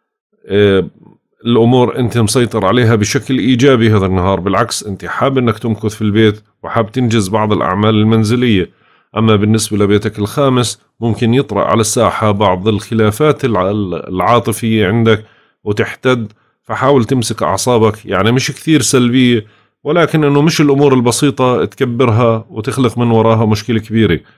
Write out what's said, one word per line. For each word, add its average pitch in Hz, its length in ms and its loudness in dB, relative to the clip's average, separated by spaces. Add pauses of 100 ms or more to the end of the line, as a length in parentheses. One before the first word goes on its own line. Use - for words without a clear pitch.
(460)
آه، 98 380 2 (600)
الأمور 120 520 2
أنت 120 200 -2
مسيطر 113 480 0
عليها 117 280 2
بشكل 110 440 -2
إيجابي 120 520 2
هذا 98 160 2
النهار، 92 340 0
بالعكس 98 440 -2
أنت 98 200 -10
حاب 131 340 -2
أنك 117 200 0
تمكث 110 360 -4
في - 80 -10
البيت 107 400 2 (200)
وحاب 107 300 -6
تنجز 113 360 -2
بعض 107 240 -2
الأعمال 95 420 0
المنزلية. 110 760 0 (460)
أما 110 200 2
بالنسبة 107 400 0
لبيتك 101 420 0
الخامس 123 640 -2 (200)
ممكن 113 340 0
يطرأ 127 300 0
على 110 160 0
الساحة 107 500 0
بعض 101 380 0
الخلافات 110 760 -2
الع-، 95 260 0 (380)
العاطفية 107 800 0
عندك 113 360 2 (400)
وتحتد، 113 680 -2 (300)
فحاول 131 420 0
تمسك 117 380 -2
أعصابك، 107 640 0
يعني 95 260 0
مش 131 180 -2
كثير 147 320 0
سلبية، 123 640 2 (380)
ولكن 156 400 0
إنه 143 180 2
مش 160 180 0
الأمور 143 340 4
البسيطة 123 720 0
تكبرها 117 840 0
وتخلق 120 480 -4
من 120 120 0
وراها 113 360 2
مشكلة 110 320 -2
كبيرة. 107 420 0 (180)